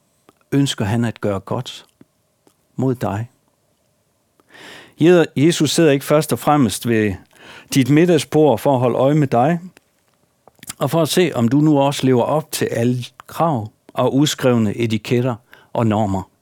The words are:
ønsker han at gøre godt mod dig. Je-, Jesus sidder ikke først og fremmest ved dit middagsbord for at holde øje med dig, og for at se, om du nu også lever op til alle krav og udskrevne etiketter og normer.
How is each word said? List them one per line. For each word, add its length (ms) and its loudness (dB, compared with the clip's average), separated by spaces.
ønsker 320 -2
han 200 -2
at 160 -8
gøre 180 -4
godt 460 -10
mod 200 -2
dig. 340 -6
Je-, 240 6
Jesus 360 2
sidder 200 4
ikke 140 0
først 280 0
og 60 -2
fremmest 480 0
ved 260 0
dit 160 2
middagsbord 680 2
for 140 0
at 60 0
holde 180 0
øje 180 2
med 120 0
dig, 320 0
og 120 -2
for 120 0
at 80 0
se, 260 0
om 120 2
du 100 2
nu 220 4
også 260 0
lever 180 2
op 280 -4
til 140 -4
alle 400 -2
krav 440 -4
og 220 -2
udskrevne 640 0
etiketter 580 -4
og 140 -2
normer. 420 -2